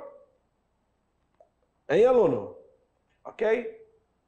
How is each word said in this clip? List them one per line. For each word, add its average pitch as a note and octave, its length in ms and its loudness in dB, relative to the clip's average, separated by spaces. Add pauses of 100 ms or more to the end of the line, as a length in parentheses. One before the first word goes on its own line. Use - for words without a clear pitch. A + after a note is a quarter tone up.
(1900)
Hein, F#3+ 160 4
aluno? E3 520 0 (680)
Ok? A3+ 640 -6 (400)